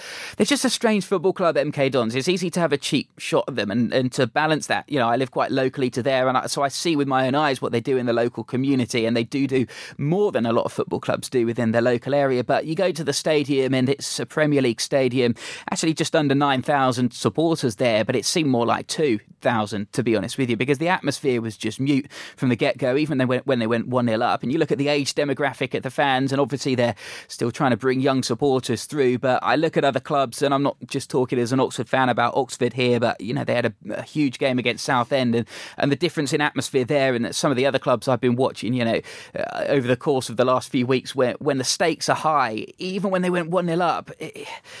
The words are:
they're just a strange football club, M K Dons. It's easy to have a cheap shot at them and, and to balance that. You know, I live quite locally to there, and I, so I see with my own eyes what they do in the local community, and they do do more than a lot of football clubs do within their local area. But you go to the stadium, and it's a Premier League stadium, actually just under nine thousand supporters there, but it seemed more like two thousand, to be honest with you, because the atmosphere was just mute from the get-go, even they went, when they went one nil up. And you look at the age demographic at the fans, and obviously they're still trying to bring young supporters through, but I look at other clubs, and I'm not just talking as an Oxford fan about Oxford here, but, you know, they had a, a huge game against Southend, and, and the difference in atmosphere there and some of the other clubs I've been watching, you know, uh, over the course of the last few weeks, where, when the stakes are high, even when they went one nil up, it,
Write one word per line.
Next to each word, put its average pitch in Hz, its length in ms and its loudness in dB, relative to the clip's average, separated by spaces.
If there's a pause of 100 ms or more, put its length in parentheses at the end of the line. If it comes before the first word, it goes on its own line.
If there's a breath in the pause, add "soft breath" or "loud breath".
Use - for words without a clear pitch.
(360 loud breath)
they're 208 100 2
just 269 200 0
a 240 40 4
strange 214 360 0
football 180 260 0
club, 165 240 0
M 147 160 0
K 139 160 2
Dons. 120 280 0
It's 135 120 -2
easy 180 220 0
to 180 100 -2
have 156 140 2
a 143 40 0
cheap - 400 -2
shot - 300 0
at 135 80 -6
them 104 160 -2
and, 117 220 0
and 127 180 2
to 131 160 2
balance 151 400 0
that. 104 220 0
You 139 100 0
know, 113 80 2
I 120 80 2
live 131 160 -2
quite 135 200 -2
locally 131 400 0
to 123 120 -2
there, 131 240 2
and 127 100 2
I, 120 100 -2
so 143 160 -2
I 139 40 2
see 160 300 -2
with 139 100 0
my 131 200 2
own 127 80 0
eyes 143 260 0
what 117 100 -4
they 117 80 0
do 131 160 -2
in 123 100 0
the 120 60 0
local 117 320 0
community, 127 600 0
and 117 100 2
they 117 80 2
do 139 240 -2
do 131 200 2 (320 loud breath)
more 180 320 2
than 120 160 0
a 113 40 0
lot 117 140 2
of - 80 -6
football - 260 -4
clubs - 300 -4
do 120 160 2
within 117 260 0
their 117 100 2
local 123 340 0
area. 131 280 2
But 135 220 0
you 156 80 -4
go 185 180 0
to 165 120 -6
the 139 100 -2
stadium, 135 640 2
and 127 120 2
it's - 320 -2
a 127 60 -4
Premier 147 380 2
League 120 180 0
stadium, 127 540 2 (340 loud breath)
actually 165 240 0
just - 220 -2
under 147 180 4
nine 139 300 2
thousand 131 500 2
supporters 151 640 0
there, 113 280 2
but 117 120 0
it 104 100 0
seemed 160 240 0
more 117 160 2
like 110 220 0
two 131 320 0 (220)
thousand, 107 520 -2
to 135 80 0
be 113 140 2
honest 98 240 -4
with 127 100 0
you, 113 80 0
because 131 220 0
the 165 80 -2
atmosphere 139 520 0
was 113 160 -6
just - 240 -6
mute 135 320 0 (240 loud breath)
from 135 140 0
the 120 60 4
get-go, 131 420 0
even 151 220 0
they 127 60 2
went, 123 200 0
when 131 140 0
they 113 80 0
went 113 200 0
one 123 200 0
nil 113 160 0
up. 101 180 0
And 120 100 -4
you 160 60 -2
look 156 140 0
at 131 80 2
the 139 80 0
age 147 260 0
demographic 139 640 -2
at 107 80 -4
the 131 80 -6
fans, 135 400 2
and 135 100 2
obviously 135 340 0
they're 117 200 2 (320 loud breath)
still 123 240 -4
trying 135 200 2
to 110 60 2
bring 131 240 0
young 135 220 2
supporters 131 640 0
through, 127 340 2
but 127 240 0
I 113 120 2
look 160 220 0
at 147 80 2
other 135 140 2
clubs, 139 420 -2
and 139 120 2
I'm 135 100 2
not - 140 -2 (100)
just - 220 -6
talking 131 280 0
as 120 160 0
an 131 60 2
Oxford 127 280 -2
fan 127 220 2
about 120 260 2
Oxford 123 380 -2
here, 123 260 2
but, 117 220 0
you 113 120 -6
know, 131 100 -2
they 120 100 -2
had 120 140 2
a, 107 60 -2 (180)
a - 100 -6
huge 147 380 -2
game 131 200 2
against 113 240 -2
Southend, 127 520 0
and, 117 120 0 (300 loud breath)
and 139 140 2
the - 40 2
difference 156 380 -2
in 147 80 2
atmosphere 135 440 0
there 135 300 2
and 104 200 -2
some 156 160 2
of 120 60 2
the 131 80 2
other 127 140 2
clubs 123 280 0
I've 123 140 2
been 123 140 4
watching, 123 380 -2
you 123 100 0
know, 113 180 0 (340 loud breath)
uh, - 320 -4
over 127 200 0
the 123 80 2
course 135 340 -2
of 110 80 -10
the - 80 4
last 127 240 0
few 127 160 0
weeks, 131 300 -2
where, 123 240 2
when 139 200 -2
the 127 40 -2
stakes 165 460 0
are 135 60 4
high, 123 500 0 (120)
even 185 320 -4
when 185 120 0
they 180 80 0
went 175 200 -2
one 175 180 0
nil 170 140 0
up, 151 380 -2
it, - 280 -12 (320 loud breath)